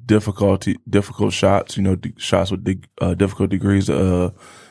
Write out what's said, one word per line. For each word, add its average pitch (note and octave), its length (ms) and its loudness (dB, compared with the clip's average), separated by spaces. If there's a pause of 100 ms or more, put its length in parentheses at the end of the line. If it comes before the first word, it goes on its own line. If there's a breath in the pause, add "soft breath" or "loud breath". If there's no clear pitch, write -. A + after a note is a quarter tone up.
difficulty, G2+ 680 2 (120)
difficult G2+ 460 0
shots, - 420 0
you G2+ 60 -2
know, F#2+ 140 2
d-, - 200 -10
shots F#2+ 340 -2
with F#2+ 140 -6
dig-, F#2+ 240 -4 (140)
uh, F2+ 120 0
difficult G2 360 0
degrees. G2 400 2
Uh, F2+ 400 2 (400 loud breath)